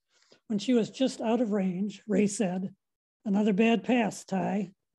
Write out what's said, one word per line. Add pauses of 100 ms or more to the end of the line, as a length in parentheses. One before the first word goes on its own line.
(460)
When
she
was
just
out
of
range,
Ray
said, (500)
"Another
bad
pass,
Ty." (240)